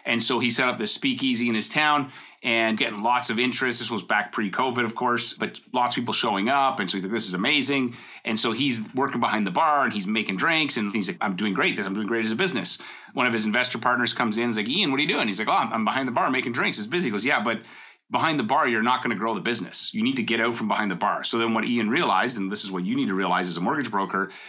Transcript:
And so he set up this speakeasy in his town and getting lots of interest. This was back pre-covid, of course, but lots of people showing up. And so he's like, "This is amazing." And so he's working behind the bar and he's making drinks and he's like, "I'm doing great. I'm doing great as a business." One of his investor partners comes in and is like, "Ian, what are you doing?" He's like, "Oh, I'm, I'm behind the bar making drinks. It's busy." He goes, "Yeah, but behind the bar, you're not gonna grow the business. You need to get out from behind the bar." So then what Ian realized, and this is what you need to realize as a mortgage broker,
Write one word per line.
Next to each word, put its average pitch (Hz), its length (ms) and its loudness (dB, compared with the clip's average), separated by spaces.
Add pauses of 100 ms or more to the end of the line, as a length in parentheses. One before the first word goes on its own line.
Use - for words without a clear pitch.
And 117 160 0
so 123 160 2
he 120 120 2
set 127 180 2
up 117 100 -2
this 104 140 0
speakeasy 127 580 0
in 113 40 2
his 104 140 0
town 147 420 2 (340)
and 113 320 2
getting 107 280 -2
lots 123 260 2
of 110 80 0
interest. 123 400 0
This 117 120 -4
was 107 120 -2
back 104 300 0
pre-covid, 120 520 0
of 113 120 -4
course, 120 360 0
but - 280 -6 (120)
lots 123 200 2
of - 40 -2
people 117 160 -2
showing 104 360 0
up. 139 320 2
And 196 100 -2
so - 60 -2
he's 92 80 -2
like, 95 80 -4
"This 113 160 0
is 175 60 -4
amazing." 135 600 2 (300)
And 113 120 -2
so 117 140 2
he's 113 460 -2
working 135 240 0
behind 110 260 2
the 92 60 -2
bar 147 320 4
and 120 80 0
he's 98 160 -4
making 104 300 -2
drinks 156 380 2
and 104 140 0
he's 98 180 -2
like, 92 120 -6
"I'm 98 160 -2
doing 101 180 -2
great. 151 240 0
I'm 98 160 -4
doing 104 140 -4
great 113 160 0
as 110 80 -2
a 110 40 -2
business." 123 420 -2 (340)
One 127 160 2
of 117 40 2
his 110 140 0
investor 120 320 2
partners 123 340 2
comes 113 260 0
in 117 60 2
and 120 60 2
is 110 60 -2
like, 107 120 0
"Ian, 165 220 2
what 135 80 2
are 147 40 2
you 151 60 2
doing?" 226 200 0
He's 175 100 -2
like, - 100 -4
"Oh, 151 40 2
I'm, 139 200 2
I'm 113 120 0
behind 127 240 0
the 120 40 -4
bar 156 200 2
making 127 200 -2
drinks. 170 260 0
It's 104 100 -6
busy." 170 160 0
He 127 80 0
goes, 101 120 -2
"Yeah, 135 200 2
but 113 160 0 (500)
behind 147 280 0
the 127 60 0
bar, 135 240 2
you're 113 140 2
not 123 200 2
gonna 120 120 -2
grow 110 200 -2
the 98 60 -4
business. 92 540 -2
You 107 80 -2
need 131 140 0
to 123 60 0
get 113 160 0
out 117 160 2
from 113 140 -2
behind 104 220 0
the 92 60 -2
bar." 87 280 -2
So - 140 0
then 113 160 2
what 110 100 2
Ian 117 240 0
realized, 117 500 2
and 95 120 -2
this 104 140 -4
is 101 80 -6
what 90 120 -2
you 110 120 -2
need 135 120 0
to 95 60 0
realize 90 340 2
as 82 80 -4
a 85 40 -4
mortgage 123 300 0
broker, 98 400 0 (180)